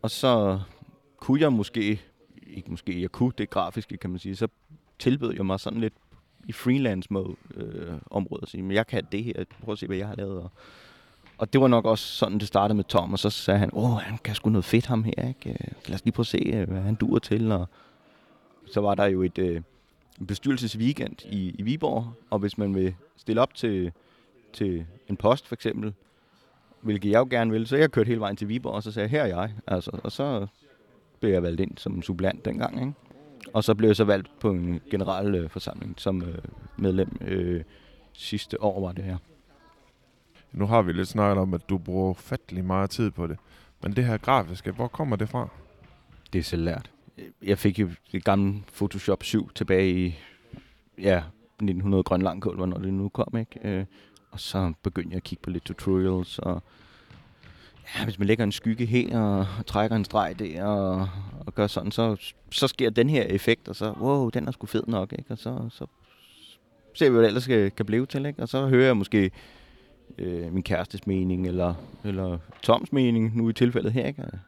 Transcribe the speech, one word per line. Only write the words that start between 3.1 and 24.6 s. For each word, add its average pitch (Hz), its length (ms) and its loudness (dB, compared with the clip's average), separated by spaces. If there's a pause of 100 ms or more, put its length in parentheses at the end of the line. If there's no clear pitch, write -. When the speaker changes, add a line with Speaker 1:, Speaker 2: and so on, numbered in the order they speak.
Speaker 1:
kunne 123 260 0
det 104 120 -4
grafiske, 98 480 -4
kan 95 120 -6
man 90 100 -6
sige, 95 160 -8
så 110 120 -2 (520)
tilbød 127 340 2
jeg 98 120 -2
mig 95 140 0
sådan 110 200 -6
lidt 110 140 -2 (540)
i - 40 -10
freelance 123 640 0
mode, 95 220 -2 (200)
øh, 85 380 -10 (180)
området, - 320 -4
at - 60 -14
sige, 90 140 -10
"Men 95 80 -4
jeg 107 160 2
kan 113 240 -2
det 104 120 -4
her, 117 100 -6 (300)
prøv 107 80 -6
at 104 80 -4
se, 87 80 -8
hvad 95 100 -2
jeg 98 100 -6
har 104 80 -10
lavet," 98 260 -6
og, 90 100 -12 (840)
og - 160 -4
det 139 80 6
var 135 60 8
nok 117 180 6
også 113 220 4
sådan, 104 320 0
det 104 80 -2
startede 104 280 4
med 101 80 2
Tom, 95 300 2
og 98 60 0
så 104 100 2
sagde 101 300 2
han, 101 140 4
"Åh, 120 240 2
han 107 260 -6
kan 107 120 -4
sgu - 140 0
noget 104 160 4
fedt, 117 200 4
ham 110 180 0
her, - 240 -2
ikke? - 220 -8
Øh, - 180 -8 (200)
lad - 80 -6
os - 100 -8
lige 117 80 2
prøve 120 100 0
at - 40 0
se, - 100 0
øh, 95 320 0
hvad 95 120 -2
han 104 140 0
duer 110 240 4
til," 110 320 2
og 87 180 0 (1040)
så 104 80 2
var 101 140 4
der 101 100 4
jo 95 160 4
et, 90 160 0
øh, 87 240 0 (580)
en 95 80 -8
bestyrelsesweekend 120 1000 -2
i, 95 340 -6
i - 20 -6
Viborg, 123 460 -2 (220)
og 107 100 0
hvis 101 180 -4
man 98 180 0
vil 92 200 0 (220)
stille 110 240 0
op 131 120 0
til, 95 380 -2 (640)
til 90 320 -2 (220)